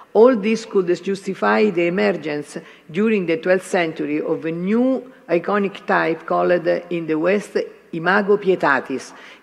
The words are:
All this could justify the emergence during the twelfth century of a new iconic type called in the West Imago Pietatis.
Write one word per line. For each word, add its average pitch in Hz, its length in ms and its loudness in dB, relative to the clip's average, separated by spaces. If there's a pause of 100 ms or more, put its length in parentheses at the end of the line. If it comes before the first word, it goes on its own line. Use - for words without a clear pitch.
(120)
All 240 220 8
this 220 300 0
could 185 240 0 (160)
justify 208 680 0
the 170 160 0
emergence 170 720 -2 (320)
during 202 360 0
the 160 100 0
twelfth 185 320 0
century 156 520 -2
of 160 240 -4
a 160 60 -4
new 226 600 -2 (160)
iconic 196 580 -2
type 165 400 0
called 180 400 0
in 170 400 -2
the 156 100 0
West 190 400 0 (360)
Imago 190 440 2
Pietatis. 156 760 0 (300)